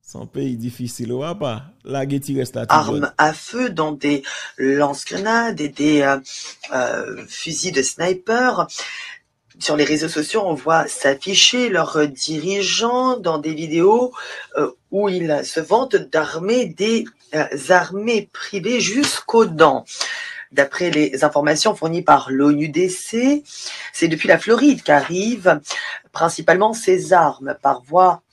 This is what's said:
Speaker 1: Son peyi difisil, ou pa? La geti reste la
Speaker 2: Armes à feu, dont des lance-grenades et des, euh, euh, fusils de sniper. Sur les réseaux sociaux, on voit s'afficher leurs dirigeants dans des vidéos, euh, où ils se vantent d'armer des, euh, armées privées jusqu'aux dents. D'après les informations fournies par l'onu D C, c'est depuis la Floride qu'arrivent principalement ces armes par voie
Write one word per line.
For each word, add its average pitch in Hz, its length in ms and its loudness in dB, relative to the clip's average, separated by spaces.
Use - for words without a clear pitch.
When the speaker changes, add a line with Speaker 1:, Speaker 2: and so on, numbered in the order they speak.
Speaker 1:
Son - 240 -16
peyi 139 320 -4
difisil, 120 500 -8
ou 131 140 -4
pa? 135 320 -6
La 135 240 -4
geti 139 300 -4
reste 127 180 -4
la 113 140 -6
Speaker 2:
Armes 147 480 2
à 156 160 4
feu, 240 380 -6
dont 156 200 -2
des 143 300 -2
lance-grenades 165 1000 0
et 147 100 -2
des, 147 340 2
euh, 139 180 2
euh, 113 560 -4
fusils 165 460 -8
de 135 80 2
sniper. 190 880 0
Sur 151 160 0
les 147 100 4
réseaux 151 220 0
sociaux, 160 380 -2
on 175 80 0
voit 151 340 -2
s'afficher 190 840 0
leurs 160 380 0
dirigeants 202 1080 -2
dans 170 220 -2
des 156 160 -4
vidéos, 180 580 2
euh, 139 140 0
où 202 180 0
ils 165 340 0
se - 160 -4
vantent 220 360 2
d'armer 170 720 0
des, 220 380 0
euh, 151 140 0
armées 202 600 2
privées 202 480 -4
jusqu'aux 226 680 2
dents. 156 380 4
D'après 143 400 0
les 151 320 2
informations 151 500 2
fournies 165 300 -4
par 139 260 4
l'onu 147 400 2
D 165 180 0
C, 254 560 0
c'est - 140 0
depuis 160 200 -2
la 165 100 6
Floride 233 460 4
qu'arrivent 180 760 2
principalement 170 640 2
ces 180 380 0
armes 139 520 2
par 131 180 0
voie 170 400 4